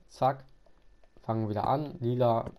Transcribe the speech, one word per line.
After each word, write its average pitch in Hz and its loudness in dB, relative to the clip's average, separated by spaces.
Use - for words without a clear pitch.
Zack. 135 0
Fangen 110 -2
wieder - -2
an. 143 -2
Lila, 120 2